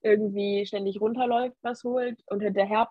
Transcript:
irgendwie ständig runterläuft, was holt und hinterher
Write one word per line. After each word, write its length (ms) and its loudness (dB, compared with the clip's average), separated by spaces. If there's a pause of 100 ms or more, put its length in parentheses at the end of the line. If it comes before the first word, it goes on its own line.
irgendwie 600 2
ständig 360 -4
runterläuft, 600 0
was 240 -8
holt 420 -4
und 140 -4
hinterher 500 2